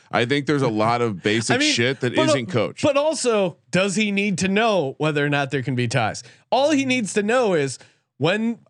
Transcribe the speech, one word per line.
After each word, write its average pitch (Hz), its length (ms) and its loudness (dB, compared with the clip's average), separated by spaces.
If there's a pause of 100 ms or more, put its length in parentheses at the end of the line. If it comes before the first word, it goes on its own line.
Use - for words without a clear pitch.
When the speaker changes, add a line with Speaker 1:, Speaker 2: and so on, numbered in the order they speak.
(120)
Speaker 1:
I, - 100 0
I 120 40 0
think 143 200 -2
there's 147 160 0
a 131 80 2
lot 113 320 0
of 107 200 -2
basic 113 360 0
Speaker 2:
I - 20 0
mean, 294 140 2
Speaker 1:
shit 127 260 0
that 123 160 -2
Speaker 2:
but, - 140 2
Speaker 1:
isn't 120 160 0
coached. 107 360 -2
Speaker 2:
but 285 140 2
also, 240 600 0 (140)
does 190 260 0
he 214 160 0
need 196 240 -2
to 190 100 -2
know 190 520 0
whether 147 240 0
or 147 40 0
not 143 240 0
there 139 100 -2
can 127 140 -4
be 117 140 0
ties? 107 340 -2 (260)
All 277 220 2
he 269 140 2
needs 254 300 -2
to 208 80 0
know 220 320 2
is, 139 220 -2 (420)
when 214 400 0 (100)